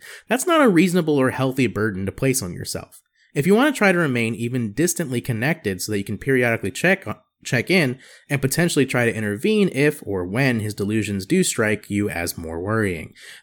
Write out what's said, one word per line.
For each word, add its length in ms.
That's 180
not 160
a 80
reasonable 480
or 140
healthy 340
burden 400
to 60
place 320
on 100
yourself. 480
If 140
you 80
want 180
to 40
try 140
to 60
remain 380
even 380
distantly 480
connected 600
so 100
that 60
you 60
can 160
periodically 500
check, 340
check 280
in 260
and 140
potentially 420
try 200
to 100
intervene 580
if 320
or 180
when 360
his 160
delusions 500
do 180
strike 460
you 180
as 300
more 240
worrying, 540